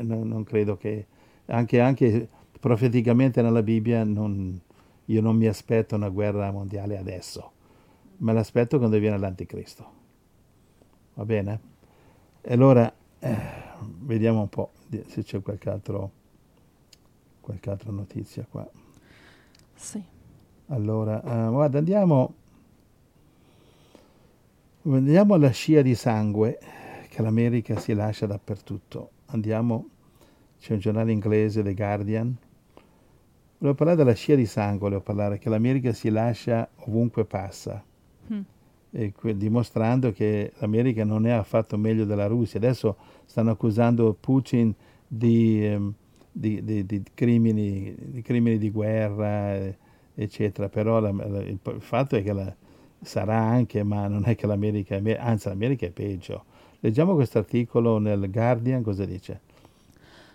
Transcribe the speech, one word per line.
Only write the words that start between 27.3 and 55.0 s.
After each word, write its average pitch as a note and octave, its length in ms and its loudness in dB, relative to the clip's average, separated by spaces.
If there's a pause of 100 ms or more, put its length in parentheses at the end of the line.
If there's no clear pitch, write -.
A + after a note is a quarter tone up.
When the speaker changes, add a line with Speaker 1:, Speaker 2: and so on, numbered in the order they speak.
Speaker 1:
si - 160 -4
lascia G#2 340 -2
dappertutto. - 840 -12 (180)
Andiamo, A2 600 -2 (720)
c'è - 140 -6
un G#2 60 0
giornale A2 320 0
inglese, G#2+ 520 2
The G2 100 -2
Guardian. G#2 640 -4 (1200)
Volevo C#3 180 0
parlare E3 220 4
della C3 160 6
scia D3 220 2
di B2+ 100 4
sangue, G#2 340 -2
volevo G2+ 220 -2
parlare G#2 380 -2
che - 100 -4
l'America B2 420 2
si A2 180 -4
lascia A2+ 600 0 (160)
ovunque A2+ 400 0
passa. F#2+ 580 -10 (480)
Speaker 2:
Mm. G#3 100 -6 (500)
Speaker 1:
E A2 200 -4
que-, G#2+ 260 -4
dimostrando A2+ 720 0
che G#2 460 -2
l'America A2+ 460 0
non G#2+ 220 0
è A#2+ 60 2
affatto A2 460 0
meglio A2 280 0
della G2+ 220 0
Russia. A2+ 320 -2
Adesso A#2 360 0 (300)
stanno A2+ 260 0
accusando A#2 680 2
Putin A#2+ 540 2 (340)
di, A2+ 580 4
ehm, G#2 280 -2 (380)
di, G#2+ 320 -4
di, G#2+ 220 -2
di G2+ 180 -6 (100)
crimini, G#2+ 840 0
di C3+ 240 -12
crimini A#2 360 2
di G#2+ 120 -2
guerra, G#2 840 -2
eh, G2 220 -8 (380)
eccetera. G#2 540 -4
Però A2+ 300 0
la, G#2 120 0
la, G2+ 300 -6
il G2 160 -8
p-, - 180 -10
il G#2+ 60 -12
fatto C3 340 -2
è G2+ 80 0
che G#2 100 -2
la, F#2+ 220 -6 (460)
sarà G#2+ 360 -2
anche, A2+ 460 0
ma G2+ 240 -2
non G2+ 180 -2
è A#2 100 2
che G#2 120 -4
l'America G#2 480 -2
è G2 40 -4
me-, G#2+ 180 0